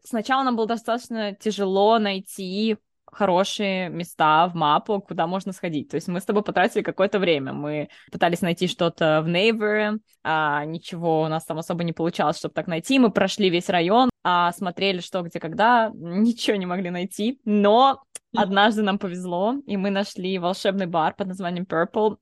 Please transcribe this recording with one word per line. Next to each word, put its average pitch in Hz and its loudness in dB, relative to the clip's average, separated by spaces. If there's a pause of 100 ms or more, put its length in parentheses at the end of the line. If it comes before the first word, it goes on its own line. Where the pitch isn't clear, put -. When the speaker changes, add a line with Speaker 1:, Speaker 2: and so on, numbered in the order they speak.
Speaker 1:
сначала 262 -2
нам 247 0
было 226 0
достаточно 226 -4
тяжело 202 2
найти 202 -4 (360)
хорошие 190 0
места 165 2
в 175 -8
Маппо, 165 2
куда 170 -4
можно 190 -6
сходить. 160 -6
То - -14
есть 160 -6
мы 185 -4
с - -14
тобой 208 0
потратили 196 0
какое-то 208 0
время. 143 0
Мы 147 -6 (240)
пытались 175 0
найти 175 0
что-то 160 2
в 160 -2
Нейвере, 214 0 (260)
а 151 0
ничего 160 -2
у 160 0
нас 160 -4
там 156 -6
особо 170 -4
не 170 -2
получалось, 165 0
чтобы - -8
так 156 -4
найти. 175 0
Мы 233 6
прошли 190 2
весь 175 -2
район, 196 4 (140)
а, 175 2
смотрели, 185 -4
что, 180 -6
где, 170 -8
когда, 220 2
ничего 214 0
не 185 -4
могли 180 -4
найти. 196 -4
Но 214 4 (300)
Speaker 2:
Мгм. - 0
Speaker 1:
однажды 208 4
нам 196 0
повезло, 180 -4 (120)
и 202 -4
мы 196 0
нашли 196 -4
волшебный 190 -2
бар 170 0
под 196 -6
названием 185 -6
Purple, 208 0